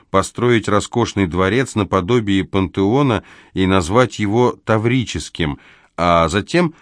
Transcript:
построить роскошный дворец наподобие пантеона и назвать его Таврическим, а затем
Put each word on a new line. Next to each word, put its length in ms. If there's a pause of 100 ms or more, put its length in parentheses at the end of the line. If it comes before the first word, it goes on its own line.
построить 580
роскошный 600
дворец 480
наподобие 680
пантеона 800 (300)
и 140
назвать 500
его 480
Таврическим, 920 (380)
а 320
затем 520